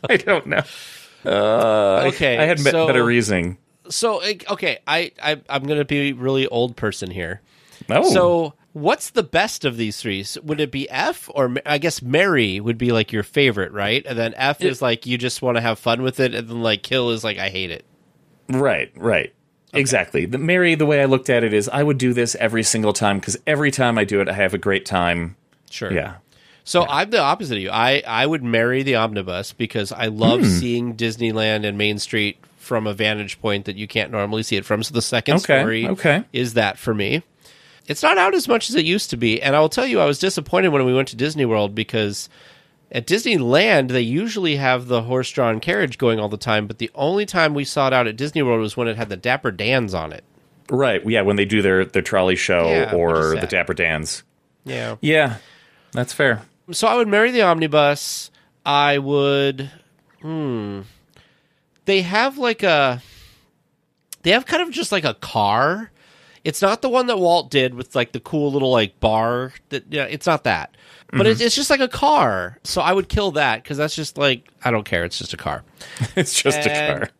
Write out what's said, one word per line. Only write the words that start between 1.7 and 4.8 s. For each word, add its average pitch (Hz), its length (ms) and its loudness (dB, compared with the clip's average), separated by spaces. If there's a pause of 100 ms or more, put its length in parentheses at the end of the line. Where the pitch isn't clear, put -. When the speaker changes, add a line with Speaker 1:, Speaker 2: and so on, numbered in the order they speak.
Speaker 1:
I, 135 60 2
Speaker 2:
Okay, 135 280 0
Speaker 1:
I 151 80 4
had 160 140 2
me-, 139 120 4
Speaker 2:
so 165 160 4
Speaker 1:
better 127 160 4
reasoning. 101 540 2 (320)
Speaker 2:
So, 220 280 0
like, 196 320 -4
okay, 180 360 -2